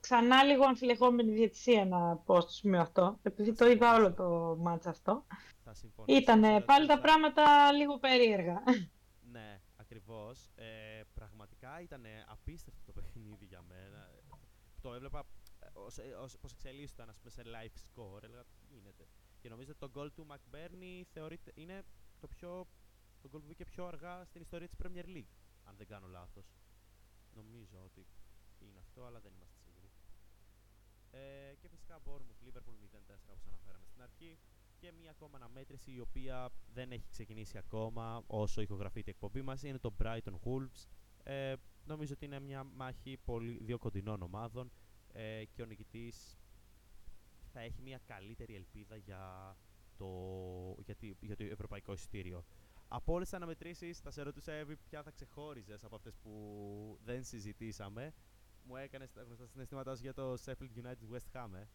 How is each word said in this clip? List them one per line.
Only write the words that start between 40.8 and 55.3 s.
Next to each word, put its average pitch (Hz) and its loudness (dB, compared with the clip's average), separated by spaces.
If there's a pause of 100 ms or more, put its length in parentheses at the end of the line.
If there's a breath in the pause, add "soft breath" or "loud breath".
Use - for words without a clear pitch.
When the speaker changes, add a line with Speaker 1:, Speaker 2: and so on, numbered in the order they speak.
Speaker 2:
Ε, 135 -10 (300)
νομίζω 151 -10
ότι 143 -16
είναι 139 -14
μια 135 -14
μάχη 131 -14
πολύ, 117 -8
δύο 117 -8
κοντινών 101 -8
ομάδων, 113 -12 (420)
ε, 110 -12
και - -16
ο - -10
νικητής 113 -18 (1120)
θα 123 -20
έχει 117 -14
μια 131 -18
καλύτερη 110 -18
ελπίδα 101 -20
για 95 -18 (400)
το, 98 -14 (720)
για 101 -16
τη, 104 -18
για 104 -10
το 107 -12
ευρωπαϊκό 104 -14
εισιτήριο. 87 -12 (440)
Από 120 -6
όλες 180 -4
τις 196 -12
αναμετρήσεις, 170 -14
θα 143 -18
σε 143 -14
ρωτούσα, 143 -14
Εύη, 151 -14
ποια 151 -18
θα 151 -20
ξεχώριζες 123 -20